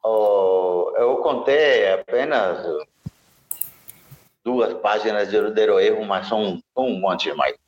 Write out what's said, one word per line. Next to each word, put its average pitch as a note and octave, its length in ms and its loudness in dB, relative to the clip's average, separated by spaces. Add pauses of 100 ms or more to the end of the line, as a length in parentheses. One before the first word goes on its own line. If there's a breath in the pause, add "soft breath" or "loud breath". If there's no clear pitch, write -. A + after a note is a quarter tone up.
o, F#2+ 920 2
eu B2 200 2
contei C#3 760 2
apenas G2+ 720 -2 (1800)
duas A#2 320 0
páginas G#2 500 0
de, G#2+ 200 2
de G#2+ 100 0
heroísmo, G#2+ 460 2
mas F#2+ 200 -2
são, G#2 320 -2 (160)
são C3 120 -2
um G2+ 120 -4
monte F2+ 360 -2
mais. C#2 200 -2 (140)